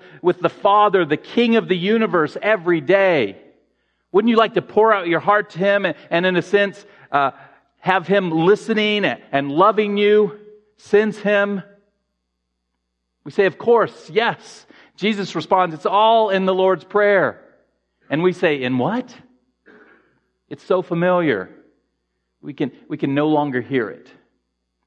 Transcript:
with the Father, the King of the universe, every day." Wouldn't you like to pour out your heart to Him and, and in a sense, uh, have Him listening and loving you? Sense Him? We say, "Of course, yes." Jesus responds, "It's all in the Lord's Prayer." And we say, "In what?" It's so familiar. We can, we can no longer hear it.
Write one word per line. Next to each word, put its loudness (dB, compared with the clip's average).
with 0
the 0
Father, 2
the -2
King 0
of -2
the -2
universe, -2
every 0
day." 0
Wouldn't 2
you 2
like 2
to -2
pour 2
out -2
your 0
heart 0
to -10
Him 0
and, -6
and 0
in 0
a 0
sense, -2
uh, 0
have -2
Him 0
listening 0
and -4
loving 0
you? 2
Sense 0
Him? -2
We -16
say, 2
"Of -6
course, 0
yes." -4
Jesus -4
responds, 0
"It's -6
all 2
in 0
the 2
Lord's 0
Prayer." 0
And -4
we 0
say, -2
"In -2
what?" -4
It's -20
so 0
familiar. -2
We -16
can, -6
we -10
can -4
no 0
longer -2
hear -6
it. -20